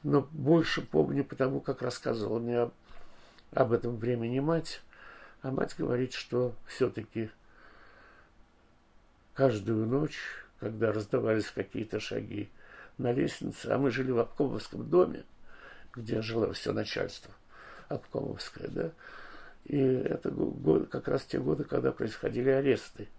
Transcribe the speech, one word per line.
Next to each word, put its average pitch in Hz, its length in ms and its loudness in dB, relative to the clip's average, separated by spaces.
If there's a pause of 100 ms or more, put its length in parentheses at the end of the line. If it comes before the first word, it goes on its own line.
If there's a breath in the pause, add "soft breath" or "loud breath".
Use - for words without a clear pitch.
но 143 200 4
больше 151 580 4
помню 143 440 2
потому, 135 360 0
как - 220 -4
рассказывала 117 560 -2
мне 120 200 0
об, 120 140 2 (800 loud breath)
об 117 200 6
этом 120 240 2
времени 117 440 0
мать. 156 400 0 (640 loud breath)
А 135 80 -4
мать - 260 0
говорит, 123 380 0
что 123 400 0 (120)
всё-таки 113 640 -2 (2000 loud breath)
каждую 110 520 4
ночь, 143 340 0 (380)
когда 110 340 0
раздавались 110 580 2
какие-то 107 500 -4
шаги 107 500 -6 (460 loud breath)
на 123 160 0
лестнице, - 540 -2
а - 120 2
мы 135 120 4
жили 131 200 -2
в 120 80 4
обкомовском 120 720 -2
доме, - 360 4 (720 loud breath)
где 113 280 -2
жило 110 300 0
всё - 200 -4
начальство - 600 -4 (560 loud breath)
обкомовское, - 800 -6
да, - 240 -4 (720 loud breath)
и 147 140 0
это 131 520 2
го-, - 200 0
го-, - 340 4
как - 240 -6
раз 139 160 0
те - 140 -2
годы, 147 260 0
когда 147 260 0
происходили 117 600 0
аресты. 135 580 2 (100)